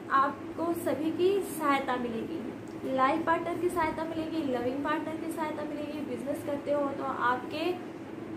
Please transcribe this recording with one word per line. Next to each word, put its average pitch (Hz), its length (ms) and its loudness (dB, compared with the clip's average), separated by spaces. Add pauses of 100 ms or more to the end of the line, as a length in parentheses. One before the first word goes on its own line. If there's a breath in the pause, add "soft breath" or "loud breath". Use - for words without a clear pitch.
(120)
आपको 285 640 2
सभी 311 380 0
की 370 300 4
सहायता 277 540 2
मिलेगी। 226 580 -4 (420)
लाइफ 277 300 4
पार्टनर 339 320 2
की 359 120 0
सहायता 320 340 2
मिलेगी, 320 340 -4
लविंग 262 460 0
पार्टनर 311 340 0
की 320 140 -4
सहायता 302 320 -2
मिलेगी। 294 360 -4
बिजनेस 262 460 -2
करते 285 260 0
हो 285 180 4
तो 269 140 -4
आपके 269 680 0 (640)